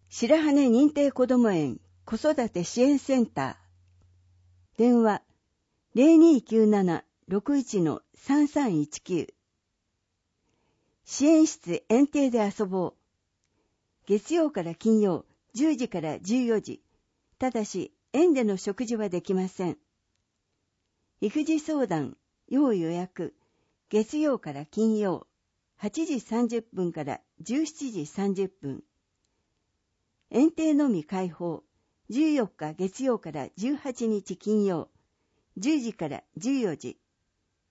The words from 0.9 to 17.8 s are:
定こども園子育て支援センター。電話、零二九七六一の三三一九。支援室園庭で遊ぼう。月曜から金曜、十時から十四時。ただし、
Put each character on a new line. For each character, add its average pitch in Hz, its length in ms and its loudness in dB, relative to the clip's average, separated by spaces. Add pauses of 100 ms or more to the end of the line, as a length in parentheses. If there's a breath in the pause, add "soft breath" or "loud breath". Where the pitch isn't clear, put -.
定 285 220 0
こ 254 160 0
ど 254 100 2
も 226 140 2
園 151 280 -2 (240)
子 226 120 -8
育 294 340 -2
て 175 140 -6
支 - 180 -2
援 277 160 4
セ 262 220 0
ン 226 60 2
タ - 340 -8 (1160)
ー。 - 40 -2
電 240 220 4
話、 214 200 0 (720)
零 311 240 8
二 320 240 8
九 220 240 2
七 196 380 2 (240)
六 208 280 -2
一 240 240 -2
の 151 220 0 (140)
三 285 320 2
三 185 320 0
一 151 220 -6
九。 170 300 -4 (1700)
支 - 220 -2
援 320 200 6
室 - 420 -6
園 269 240 4
庭 277 160 2
で 220 300 0
遊 208 80 -2
ぼ 185 200 -4
う。 - 80 -10 (1120)
月 208 260 -2
曜 320 180 2
か 185 120 -6
ら 165 120 -8
金 220 260 2
曜、 180 260 0 (260)
十 302 220 0
時 240 160 -4
か 175 100 -6
ら 151 200 -6
十 226 220 -2
四 226 200 0
時。 - 200 -16 (560)
た 254 120 -4
だ 220 160 -4
し、 - 260 -10 (220)